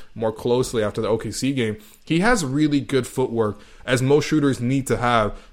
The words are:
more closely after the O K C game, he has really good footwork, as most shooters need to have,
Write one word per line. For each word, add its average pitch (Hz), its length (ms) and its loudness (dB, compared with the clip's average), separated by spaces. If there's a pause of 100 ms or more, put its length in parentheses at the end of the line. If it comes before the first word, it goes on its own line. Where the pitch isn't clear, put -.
(160)
more 113 160 -2
closely 120 500 0
after 107 200 -2
the 98 80 -2
O 110 80 2
K 110 140 -6
C 131 200 -2
game, 117 280 -2 (260)
he 165 160 2
has 214 240 2
really 143 340 2
good 123 280 -2
footwork, 113 520 -2 (260)
as 127 160 0
most 143 240 4
shooters 139 360 0
need 127 260 -2
to 117 100 0
have, 117 400 2 (160)